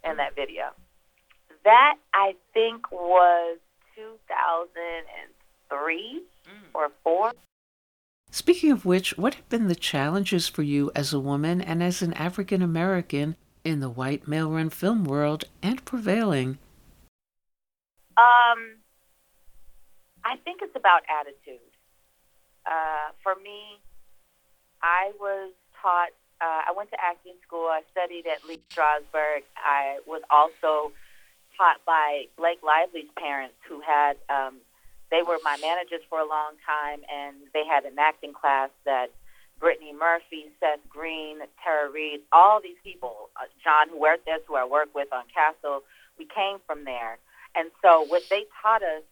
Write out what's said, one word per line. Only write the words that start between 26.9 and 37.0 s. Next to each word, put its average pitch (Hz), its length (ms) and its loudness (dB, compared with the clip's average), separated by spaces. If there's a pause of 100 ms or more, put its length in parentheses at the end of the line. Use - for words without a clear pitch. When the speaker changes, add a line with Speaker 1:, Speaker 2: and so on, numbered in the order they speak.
Speaker 1:
to 220 120 -12
acting 175 320 -6 (120)
school. 165 220 -6
I 156 220 -2
studied 175 360 -6
at 156 200 -6
Lee 160 140 -14 (100)
Strasberg. 151 720 -2 (140)
I 139 500 -2
was 160 240 -10
also 151 640 4 (640)
taught 175 300 4
by 151 380 0 (120)
Blake 170 260 -2
Lively's 160 560 0
parents, 139 360 -8 (140)
who 151 120 -12
had, 147 360 2 (120)
um, 135 280 -4 (540)
they 170 120 2
were 170 220 -2
my 147 160 -2
managers 170 480 -4
for 160 120 -6
a 151 60 -2
long 151 280 -6 (120)
time, 147 340 -6 (120)